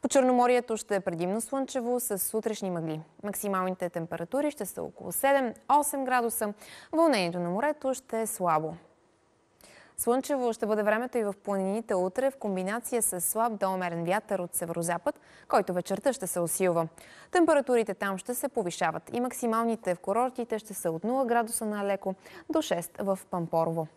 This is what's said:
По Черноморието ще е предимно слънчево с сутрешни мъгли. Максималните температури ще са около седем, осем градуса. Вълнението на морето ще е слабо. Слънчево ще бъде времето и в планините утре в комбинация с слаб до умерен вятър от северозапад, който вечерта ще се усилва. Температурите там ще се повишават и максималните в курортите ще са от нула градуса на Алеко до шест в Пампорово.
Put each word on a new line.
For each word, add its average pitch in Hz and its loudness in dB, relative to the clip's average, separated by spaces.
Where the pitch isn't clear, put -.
По 269 -2
Черноморието 247 4
ще 208 -2
е 190 2
предимно 180 -2
слънчево 247 -2
с 208 -2
сутрешни 214 -2
мъгли. 160 -4
Максималните 190 -2
температури 175 -4
ще 214 -8
са - -8
около - -10
седем, 269 2
осем 277 2
градуса. 233 0
Вълнението 214 4
на 175 -2
морето 262 0
ще - -4
е 226 0
слабо. 160 0
Слънчево 254 2
ще 220 -2
бъде 214 2
времето 220 2
и 226 2
в 202 -2
планините 202 0
утре 190 2
в 269 -14
комбинация 208 -2
с 180 -2
слаб 226 0
до 190 0
умерен 170 -2
вятър 196 0
от 175 -6
северозапад, 170 -2
който 196 2
вечерта 190 0
ще 196 -4
се 175 -2
усилва. 170 2
Температурите 277 4
там 196 -2
ще - -6
се 277 -4
повишават 170 -2
и 240 -2
максималните 226 0
в 170 -10
курортите 233 -2
ще 208 -10
са 180 -2
от 160 -4
нула 254 0
градуса 233 0
на 208 -4
Алеко 196 -2
до 262 2
шест 170 -2
в 196 0
Пампорово. 165 0